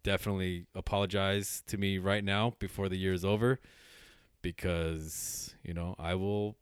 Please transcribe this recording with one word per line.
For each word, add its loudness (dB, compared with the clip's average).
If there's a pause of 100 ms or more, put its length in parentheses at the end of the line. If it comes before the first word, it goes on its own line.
definitely 0 (100)
apologize 0
to -4
me 2
right 2
now 2
before -2
the 0
year 2
is 0
over, 4 (840)
because, -4
you -6
know, -4
I -2
will 0